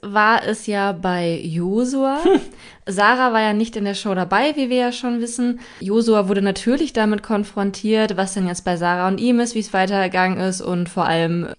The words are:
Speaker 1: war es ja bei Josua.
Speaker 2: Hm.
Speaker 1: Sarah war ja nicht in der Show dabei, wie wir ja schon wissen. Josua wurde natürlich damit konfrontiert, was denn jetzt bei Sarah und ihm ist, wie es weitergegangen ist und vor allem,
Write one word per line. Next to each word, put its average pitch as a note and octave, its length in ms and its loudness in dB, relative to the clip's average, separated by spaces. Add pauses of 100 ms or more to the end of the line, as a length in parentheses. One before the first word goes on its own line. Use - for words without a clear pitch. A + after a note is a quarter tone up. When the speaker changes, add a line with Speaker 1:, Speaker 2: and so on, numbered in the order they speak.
Speaker 1:
war G#3+ 460 2
es G#3+ 200 -4
ja G3+ 260 0
bei F3 520 -2
Josua. A#3 800 0
Speaker 2:
Hm. F#4 160 4 (460)
Speaker 1:
Sarah A3+ 460 4
war A3 100 2
ja G#3+ 100 2
nicht A3+ 240 -2
in G#3 80 -4
der G3+ 100 -2
Show G3 200 -4
dabei, G3 420 0
wie C4 140 -2
wir B3+ 80 2
ja B3 120 0
schon A#3+ 300 -4
wissen. A#3+ 400 -4 (200)
Josua G#3 480 2
wurde G3+ 140 0
natürlich A3+ 520 0
damit G#3+ 280 0
konfrontiert, G#3 920 -2
was F#3+ 180 -2
denn F#3 140 0
jetzt F3 160 -8
bei F3+ 140 0
Sarah F3+ 280 0
und F#3+ 140 0
ihm A#3+ 180 4
ist, A#3 160 0
wie A3 60 -2
es - 140 -4
weitergegangen F#3+ 640 2
ist F#3 220 -2
und F3 260 -2
vor F3+ 160 -2
allem, E3 440 0 (100)